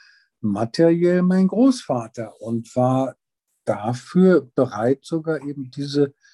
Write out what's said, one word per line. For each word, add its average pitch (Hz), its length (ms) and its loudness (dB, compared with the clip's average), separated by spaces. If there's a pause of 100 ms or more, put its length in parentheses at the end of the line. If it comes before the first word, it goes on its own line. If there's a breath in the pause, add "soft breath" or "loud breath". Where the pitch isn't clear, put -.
(440 soft breath)
materiell 165 800 2
mein 185 240 2
Großvater 139 920 -2
und 113 340 -8
war 131 400 0 (500)
dafür 123 920 2
bereit, 120 480 0
sogar 160 380 -6
eben 135 280 -10
diese 143 440 -2 (200 loud breath)